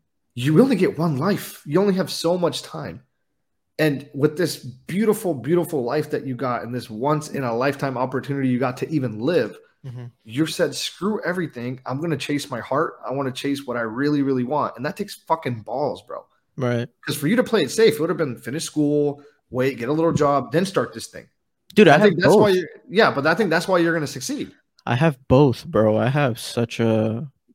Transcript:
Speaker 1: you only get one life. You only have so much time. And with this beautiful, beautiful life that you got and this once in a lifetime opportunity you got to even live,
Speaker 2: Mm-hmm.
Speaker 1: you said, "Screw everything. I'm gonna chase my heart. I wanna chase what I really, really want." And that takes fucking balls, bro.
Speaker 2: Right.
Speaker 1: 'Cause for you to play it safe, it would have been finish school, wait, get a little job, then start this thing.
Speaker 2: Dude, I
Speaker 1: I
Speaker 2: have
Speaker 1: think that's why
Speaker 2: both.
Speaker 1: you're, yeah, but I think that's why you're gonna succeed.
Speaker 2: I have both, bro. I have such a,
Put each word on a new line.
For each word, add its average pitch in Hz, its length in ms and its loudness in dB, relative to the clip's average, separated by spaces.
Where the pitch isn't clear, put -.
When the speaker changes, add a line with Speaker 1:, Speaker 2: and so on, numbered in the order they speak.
Speaker 1:
you 151 260 4
only 262 160 4
get 170 220 0
one 156 180 0
life. 165 480 -4
You 156 160 0
only 202 140 2
have 180 160 -2
so 170 260 -2
much 165 260 -2
time. 120 400 -14
And 139 360 0
with 143 220 0
this 170 260 -2
beautiful, 202 720 -2
beautiful 151 500 -2
life 135 280 -2
that - 160 -4
you 131 80 -6
got 120 280 -2
and 117 120 -8
this 120 160 -8
once 147 400 -2
in 139 120 -6
a 117 140 -2
lifetime 135 400 -2
opportunity 131 520 -4
you 123 100 0
got 123 200 -2
to 127 120 -6
even 127 280 -4
live, 123 400 0
Speaker 2:
Mm-hmm. 123 200 -14
Speaker 1:
you 123 220 -2
said, 156 300 -4
"Screw - 480 -6
everything. 131 640 -6
I'm 131 140 -6
gonna 165 160 -2
chase 143 340 -6
my 120 100 -6
heart. 139 440 -4
I 123 80 -8
wanna 135 200 -4
chase 139 340 -6
what 120 100 -6
I 120 40 -2
really, 139 420 0
really 131 220 0
want." 131 320 -2
And 123 100 -8
that 170 100 -8
takes 202 200 -10
fucking 131 460 -4
balls, 117 400 -6
bro. - 220 -14
Speaker 2:
Right. 120 320 -2
Speaker 1:
'Cause 135 120 -6
for 139 100 -4
you 185 80 2
to 254 80 4
play 214 200 0
it 131 80 -2
safe, 220 240 4
it - 60 -6
would 165 100 0
have 165 80 -4
been 135 180 -4
finish 151 280 -8
school, 147 580 0
wait, 127 280 -2
get 117 100 -4
a 143 40 0
little 160 200 2
job, 143 400 0
then 170 140 2
start 139 260 -2
this - 160 -12
thing. - 180 -18
Speaker 2:
Dude, 208 140 10
I 143 80 10
Speaker 1:
I - 20 4
Speaker 2:
have 196 120 6
Speaker 1:
think 170 120 0
that's 170 140 8
why 214 140 6
Speaker 2:
both. 185 80 4
Speaker 1:
you're, 165 100 -4
yeah, 170 220 4
but 135 160 -2
I 160 80 4
think 185 160 0
that's 160 160 2
why 185 120 2
you're 170 160 2
gonna 156 120 -2
succeed. 160 460 -8
Speaker 2:
I 120 80 0
have 151 320 2
both, 131 400 4
bro. 107 300 4
I 110 120 2
have 131 300 0
such - 400 -4
a, 110 480 0